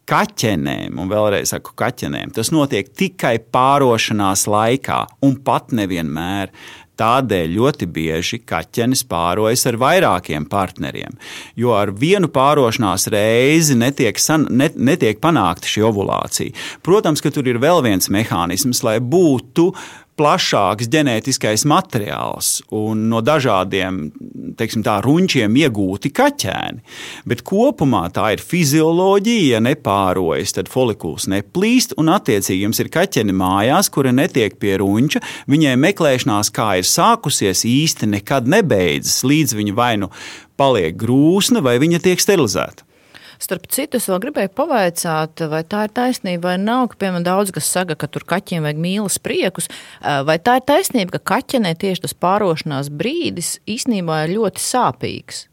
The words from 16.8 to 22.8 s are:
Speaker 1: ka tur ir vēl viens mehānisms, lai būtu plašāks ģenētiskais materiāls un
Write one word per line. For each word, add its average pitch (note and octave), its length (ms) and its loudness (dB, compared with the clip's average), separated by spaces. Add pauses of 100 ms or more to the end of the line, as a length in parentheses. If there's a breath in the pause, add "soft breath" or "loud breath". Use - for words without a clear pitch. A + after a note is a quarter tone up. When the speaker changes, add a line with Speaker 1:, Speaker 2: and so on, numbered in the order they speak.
Speaker 1:
ka D3+ 100 0
tur C3 160 -2
ir A#2+ 80 0
vēl D#3 240 4
viens G2 320 0
mehānisms, G2 720 -2
lai A2 160 2
būtu D#3+ 680 2 (400 loud breath)
plašāks A#2 760 0
ģenētiskais B2+ 800 0
materiāls G#2 1000 -2
un A2 420 -2